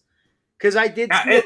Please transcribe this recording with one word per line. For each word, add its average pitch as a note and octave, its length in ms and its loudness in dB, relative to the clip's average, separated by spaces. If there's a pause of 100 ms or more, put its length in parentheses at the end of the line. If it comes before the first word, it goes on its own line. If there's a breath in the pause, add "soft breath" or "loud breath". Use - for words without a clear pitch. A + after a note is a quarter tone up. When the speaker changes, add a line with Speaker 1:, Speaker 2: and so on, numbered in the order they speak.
(580)
Speaker 1:
'Cause G3+ 180 0
I A3 120 0
did A3+ 220 -6
Speaker 2:
Yeah, F#3 140 0
Speaker 1:
see E3+ 60 -4
Speaker 2:
it A3+ 160 2